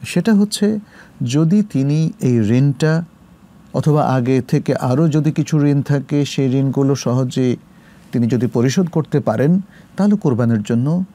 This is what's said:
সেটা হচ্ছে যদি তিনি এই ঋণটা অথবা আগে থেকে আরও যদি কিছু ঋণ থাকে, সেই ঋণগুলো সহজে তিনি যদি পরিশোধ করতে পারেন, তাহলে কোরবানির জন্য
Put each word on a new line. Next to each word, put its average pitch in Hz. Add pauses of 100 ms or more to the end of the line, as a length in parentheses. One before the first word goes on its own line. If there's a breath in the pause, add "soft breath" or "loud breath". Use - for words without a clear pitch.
সেটা 180
হচ্ছে 208 (440 loud breath)
যদি 160
তিনি 151
এই 123
ঋণটা 139 (720)
অথবা 151
আগে 127
থেকে 139
আরও 139
যদি 151
কিছু 147
ঋণ 143
থাকে, 143
সেই 135
ঋণগুলো 135
সহজে 127 (560 loud breath)
তিনি 120
যদি 117
পরিশোধ 127
করতে 151
পারেন, 135 (360 loud breath)
তাহলে 208
কোরবানির 117
জন্য 135 (100)